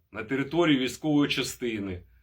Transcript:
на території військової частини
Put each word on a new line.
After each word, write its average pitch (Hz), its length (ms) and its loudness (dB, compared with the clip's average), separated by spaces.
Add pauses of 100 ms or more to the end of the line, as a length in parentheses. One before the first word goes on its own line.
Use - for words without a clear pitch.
(120)
на 110 120 -8
території 139 540 2
військової 143 520 0
частини 107 720 -4 (200)